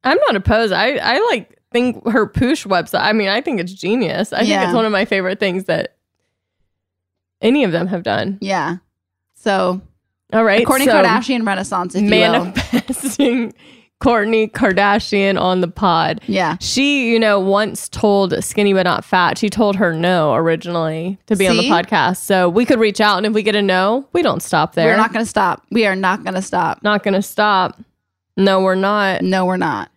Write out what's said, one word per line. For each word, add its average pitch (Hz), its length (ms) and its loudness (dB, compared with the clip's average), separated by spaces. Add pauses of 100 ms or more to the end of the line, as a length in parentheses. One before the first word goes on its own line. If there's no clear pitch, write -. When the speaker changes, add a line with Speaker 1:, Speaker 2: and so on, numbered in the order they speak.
Speaker 1:
I'm 294 220 2
not 233 100 0
opposed. 214 360 0
I, 220 240 0
I, 254 220 -2 (120)
like, 247 260 -6 (160)
think 240 360 -2
her 220 200 2
Poosh - 380 0
website, 180 340 -2
I 214 120 0
mean, 214 160 0
I 214 120 0
think 277 200 -4
it's 180 120 -8
genius. 190 600 -2
I - 80 -4
think 208 100 0
Speaker 2:
Yeah. 196 160 0
Speaker 1:
it's - 80 0
one 226 100 2
of 214 80 -2
my 196 120 0
favorite 196 360 -2
things 185 240 -2
that - 300 -4 (1400)
any 262 240 4
of 185 80 0
them 170 160 -2
have 175 140 -4
done. 113 380 -2
Speaker 2:
Yeah. 180 360 -2 (580)
So, 190 460 0 (520)
Speaker 1:
All 226 120 2
right, 214 180 4
Speaker 2:
according 269 260 2
Speaker 1:
so 233 60 4
Speaker 2:
Kardashian 254 520 2
Renaissance, 190 480 -4
if 196 80 0
you 208 80 2
will. 220 360 2
Speaker 1:
manifesting 240 1120 -2
<laughs> - 420 -20
Kourtney 220 520 2
Kardashian 202 880 2
on 185 220 2
the 170 60 -2
pod. 165 580 0
Speaker 2:
Yeah. 180 340 -2
Speaker 1:
She, 269 500 0
you 226 80 2
know, 208 220 2
once 196 480 -2
told 196 560 0
Skinny 202 300 0
But 190 80 2
Not 180 240 0
Fat, 180 320 2
she 214 100 -2
told 202 280 0
her 180 180 0
no 165 400 0
originally 165 920 -2
to 214 100 0
be 190 120 2
on 226 80 2
the 220 60 -4
Speaker 2:
See? 262 80 -2
Speaker 1:
podcast. 175 480 0
So 185 320 2
we 226 160 2
could 254 120 2
reach 214 220 0
out, 208 180 4
and 208 80 -2
if 214 60 0
we 214 100 0
get 202 120 0
a 208 80 2
no, 196 500 0
we 349 100 0
don't 196 200 0
stop 160 320 -2
there. 160 160 2
Speaker 2:
We're 185 80 2
not 220 160 0
gonna 226 100 -2
stop. 196 460 -2
We 220 160 0
are 190 100 0
not 190 280 -2
gonna 185 180 -6
stop. 175 400 -4
Speaker 1:
Not 208 220 0
gonna 196 180 0
stop. 202 580 -2 (560)
No, 190 240 4
we're 190 140 2
not. 196 480 0
Speaker 2:
No, 185 240 0
we're 185 100 -2
not. 147 400 -4